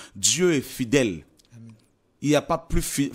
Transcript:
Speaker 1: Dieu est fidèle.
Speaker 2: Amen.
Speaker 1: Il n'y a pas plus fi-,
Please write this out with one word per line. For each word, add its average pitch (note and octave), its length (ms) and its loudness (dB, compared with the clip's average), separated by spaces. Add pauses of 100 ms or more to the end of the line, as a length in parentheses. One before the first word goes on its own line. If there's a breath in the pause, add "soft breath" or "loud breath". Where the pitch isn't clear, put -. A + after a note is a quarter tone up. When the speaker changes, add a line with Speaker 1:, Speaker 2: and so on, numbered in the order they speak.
(140 loud breath)
Speaker 1:
Dieu E3+ 380 2
est C#3 100 2
fidèle. A2+ 600 0 (300)
Speaker 2:
Amen. A2+ 180 -20 (500)
Speaker 1:
Il C3+ 60 0
n'y D3 80 4
a C#3 60 2
pas E3 160 -2
plus - 240 -2
fi-, - 320 -2